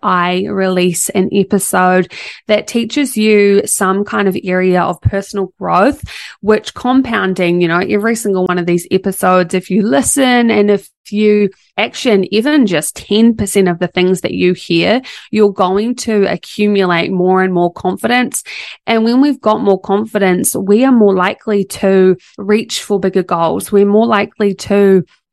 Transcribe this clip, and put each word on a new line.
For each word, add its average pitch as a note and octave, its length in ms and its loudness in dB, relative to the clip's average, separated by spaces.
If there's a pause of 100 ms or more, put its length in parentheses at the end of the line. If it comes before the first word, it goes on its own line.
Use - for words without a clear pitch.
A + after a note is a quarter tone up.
I F3+ 440 -2
release F#3 640 -2
an F#3+ 220 0
episode F#3 800 0 (340)
that G#3+ 200 0
teaches A#3+ 500 -4
you G#3 500 4
some G3 380 -2
kind G3+ 240 -2
of F#3 160 -2
area F#3 380 0
of F3 180 -4
personal G3 580 -4
growth, F#3+ 440 0 (380)
which G#3+ 340 0
compounding, F#3+ 840 0
you E3+ 80 2
know, E3+ 120 0
every A3 360 -2
single F#3+ 300 -2
one F3+ 120 -2
of F3 80 -4
these F3 240 0
episodes, F#3 640 0
if F#3 160 -4
you G3 120 2
listen B3 680 2
and G#3 200 2
if G3 200 -2 (200)
you G#3 380 2 (300)
action G#3+ 560 0
even C4 320 2
just D#3+ 280 -4
ten A3+ 400 2
percent G3 320 0
of E3+ 120 0
the F3 100 -2
things F#3 320 0
that - 140 -6
you F3+ 180 0
hear, F3+ 480 0 (300)
you're G#3+ 200 2
going G3+ 440 -2
to G#3 360 0
accumulate F3+ 800 -2
more F#3 320 2
and F#3 120 0
more F3 180 0
confidence. F#3+ 680 -4 (440)
And A3+ 180 0
when B3 180 2
we've C#4+ 180 0
got G#3+ 220 0
more G3 180 2
confidence, G3 720 -2
we G3+ 300 2
are C4+ 80 4
more G#3 220 4
likely G3 500 -2
to F#3+ 540 2 (180)
reach G#3 460 -4
for G3+ 180 -2
bigger F#3+ 220 -2
goals. E3+ 500 -2
We're G3+ 140 4
more G#3 200 4
likely G3+ 480 -2
to G3 480 2 (300)